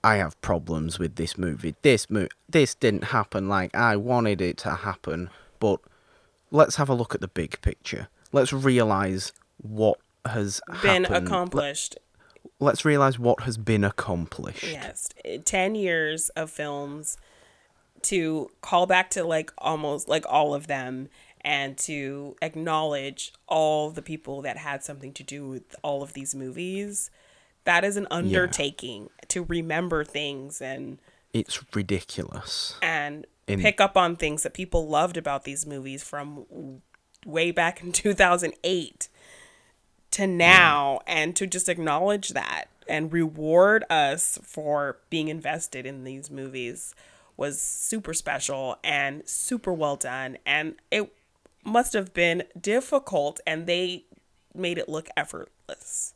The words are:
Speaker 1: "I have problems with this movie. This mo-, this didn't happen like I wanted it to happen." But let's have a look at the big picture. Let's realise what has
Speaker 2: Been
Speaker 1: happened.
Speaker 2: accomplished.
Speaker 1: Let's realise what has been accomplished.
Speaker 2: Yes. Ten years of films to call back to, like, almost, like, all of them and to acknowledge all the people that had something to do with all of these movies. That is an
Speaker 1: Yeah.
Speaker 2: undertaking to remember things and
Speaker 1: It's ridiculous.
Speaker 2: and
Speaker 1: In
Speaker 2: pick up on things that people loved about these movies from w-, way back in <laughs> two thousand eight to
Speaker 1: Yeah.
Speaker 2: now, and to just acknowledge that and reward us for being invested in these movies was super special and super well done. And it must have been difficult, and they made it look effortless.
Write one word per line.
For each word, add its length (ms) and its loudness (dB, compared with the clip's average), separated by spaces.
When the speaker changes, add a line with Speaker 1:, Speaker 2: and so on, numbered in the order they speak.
Speaker 1:
"I 120 6
have 260 -2
problems 560 -2
with 180 -2
this 220 -4
movie. 440 -4
This 280 6
mo-, 180 0
this 260 4
didn't 300 2
happen 440 0
like 260 0
I 220 4
wanted 440 2
it 180 0
to 180 -4
happen." 540 -6
But 200 4
let's 260 6
have 120 2
a 60 4
look 200 0
at 60 -4
the 80 -6
big 340 -6
picture. 460 -4
Let's 200 4
realise 800 2
what 400 2
has 360 -4
Speaker 2:
Been 220 6
Speaker 1:
happened. 240 0
Speaker 2:
accomplished. 720 -2
Speaker 1:
Let's 260 2
realise 340 6
what 240 4
has 160 -4
been 260 4
accomplished. 800 -4
Speaker 2:
Yes. 440 -8
Ten 300 2
years 560 0
of 200 -6
films 680 -6
to 480 0
call 260 4
back 240 4
to, 140 -2
like, 340 -2
almost, 500 -2
like, 200 2
all 260 4
of 120 -6
them 420 -6
and 380 -2
to 640 -6
acknowledge 920 -2
all 420 2
the 120 -10
people 400 -10
that 160 -6
had 260 -6
something 280 -14
to 100 -16
do 260 -12
with 340 -14
all 200 -2
of 100 -12
these 220 -8
movies. 760 -8
That 200 6
is 120 0
an 140 -4
Speaker 1:
Yeah. 60 -2
Speaker 2:
undertaking 960 -2
to 160 -2
remember 600 -2
things 560 -8
and 380 -10
Speaker 1:
It's 300 -4
ridiculous. 1080 -4
Speaker 2:
and 440 -2
Speaker 1:
In 140 0
Speaker 2:
pick 200 4
up 160 6
on 200 4
things 280 -2
that 100 -6
people 340 -2
loved 280 2
about 280 -4
these 220 -6
movies 360 -10
from 480 -12
w-, 300 -14
way 260 0
back 300 0
in 100 -8
<laughs> 100 2
two 120 4
thousand 400 4
eight 440 -4
to 120 -2
Speaker 1:
Yeah. 40 2
Speaker 2:
now, 800 8
and 300 -2
to 100 -2
just 220 -2
acknowledge 600 0
that 360 -4
and 240 -2
reward 760 6
us 540 2
for 560 -4
being 200 -2
invested 580 -6
in 180 -12
these 260 -12
movies 640 -10
was 240 -4
super 520 -4
special 720 -4
and 420 -2
super 460 -2
well 240 0
done. 480 -6
And 300 0
it 200 0
must 300 2
have 180 -2
been 300 2
difficult, 840 0
and 200 -4
they 380 -2
made 220 -2
it 120 -4
look 280 -6
effortless. 1000 -8